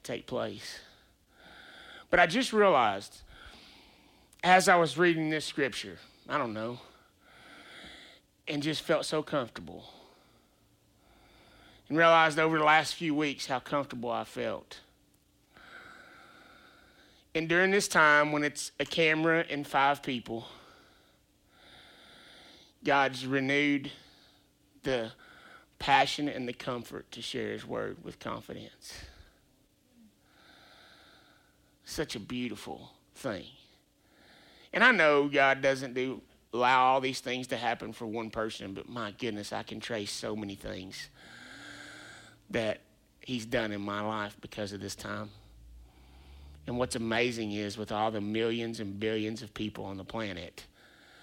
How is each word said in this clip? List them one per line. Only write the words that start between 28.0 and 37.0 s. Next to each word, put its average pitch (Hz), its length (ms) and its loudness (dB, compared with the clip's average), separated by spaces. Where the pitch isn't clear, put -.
with - 140 -12
confidence. 113 760 -12
Such - 320 -6
a 110 40 -6
beautiful 117 720 -8
thing. 101 300 -8
And 185 100 2
I 254 80 10
know 147 380 6
God 139 320 4
doesn't 135 340 0
do, 127 280 -4
allow 127 320 4
all 131 160 6